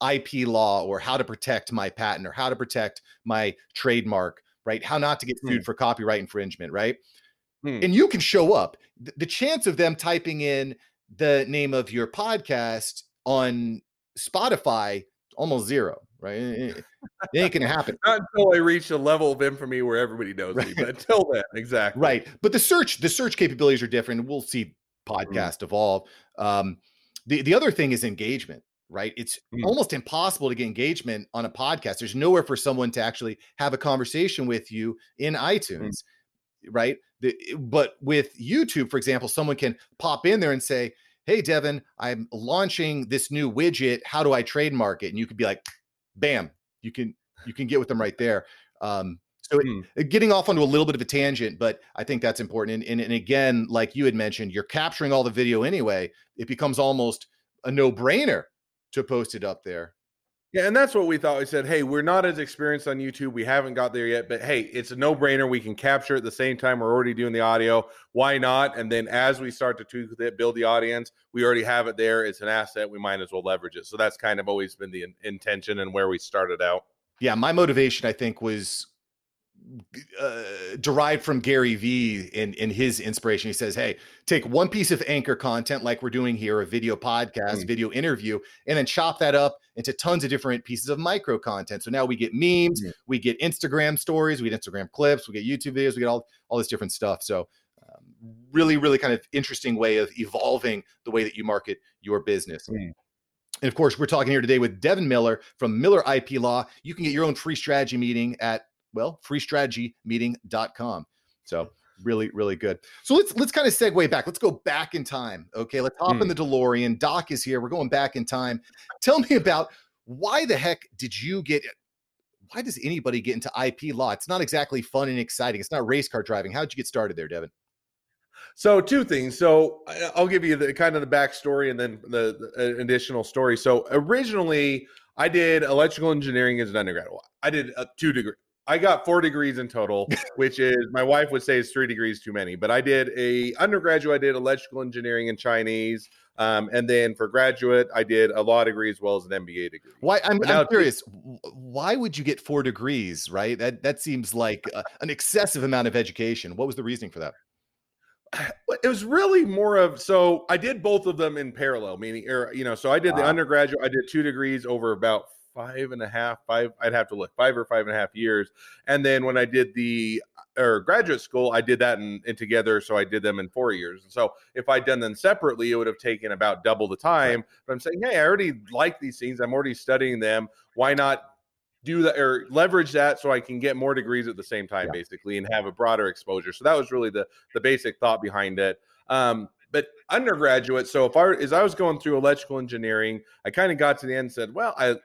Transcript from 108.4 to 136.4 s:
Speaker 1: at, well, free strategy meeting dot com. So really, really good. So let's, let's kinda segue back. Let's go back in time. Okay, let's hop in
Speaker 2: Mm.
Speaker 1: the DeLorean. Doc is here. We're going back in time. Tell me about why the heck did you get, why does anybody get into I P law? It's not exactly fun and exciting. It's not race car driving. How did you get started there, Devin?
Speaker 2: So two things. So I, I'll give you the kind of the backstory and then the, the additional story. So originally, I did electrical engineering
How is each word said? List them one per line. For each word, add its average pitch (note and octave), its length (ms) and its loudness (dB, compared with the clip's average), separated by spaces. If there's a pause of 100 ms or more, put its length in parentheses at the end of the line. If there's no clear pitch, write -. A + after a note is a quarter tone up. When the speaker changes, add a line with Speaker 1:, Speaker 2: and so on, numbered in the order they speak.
Speaker 1:
at, A2+ 260 -2 (260)
well, B2 280 -4
free C#3+ 180 -6
strategy A#2+ 640 -2
meeting A#2 320 -2 (140)
dot A2 260 -4
com. G#2+ 300 -8 (400)
So E2 240 -6 (340)
really, A2 300 0
really G2+ 240 -2
good. F#2+ 220 -4 (240)
So C4+ 120 2
let's, G4+ 200 4
let's A#3+ 180 0
kinda C#4+ 160 2
segue F3+ 400 4
back. C#3+ 180 0
Let's F3 120 -8
go G3+ 120 4 (140)
back D3+ 280 -2
in D3+ 120 -6
time. A2 500 -10
Okay, A#2 240 -4
let's B2+ 180 -2
hop F3 240 2
in G3+ 60 2
Speaker 2:
Mm. - 0 -
Speaker 1:
the F3 80 -2
DeLorean. B2 640 2
Doc D#3 320 -2
is C3+ 140 -4
here. C3 160 -2
We're A#2+ 80 -6
going D3+ 180 -2
back C#3 300 0
in A#2 80 -4
time. B2 360 -4 (400)
Tell D4+ 180 6
me C4+ 180 4
about D#3+ 320 2 (340)
why G#3 420 -2
the A3 120 2
heck D#3+ 240 -2 (160)
did B2 240 -10
you F3+ 200 -6
get, D3 220 0 (880)
why - 100 -8
does C#3 220 -8
anybody B2+ 380 -4
get A2+ 140 -4
into A2+ 200 -8
I B2+ 160 -2
P D3 220 -8
law? A#2+ 180 -2
It's - 160 -8
not F3+ 140 -2
exactly D3 400 -2
fun C3+ 260 -2
and B2+ 100 -4
exciting. A#2+ 440 -4
It's - 100 -14
not C3 160 -2
race C3+ 220 0
car A2+ 140 -4
driving. G2 280 -4
How B2 80 -6
did D3+ 140 -6
you - 40 -12
get C3 100 -8
started G#2 280 -4
there, D#2+ 140 -8
Devin? E2+ 220 -10 (1080)
Speaker 2:
So G#3 220 8
two B3+ 240 4
things. C3 340 -2
So D#3 480 6
I, E3+ 300 -6
I'll F3 120 6
give F3+ 180 2
you D#3 100 4
the C#3 180 0
kind E3 220 2
of D3+ 60 0
the C#3 60 -4
backstory C#3 640 2
and A#2+ 80 -4
then A2+ 240 -4
the, A2+ 520 -2
the A#2+ 240 0
additional B2 460 0
story. B2+ 320 2
So B2 340 4
originally, D#3 960 2 (300)
I D3+ 100 2
did E3 360 4
electrical D3+ 480 4
engineering B2+ 500 2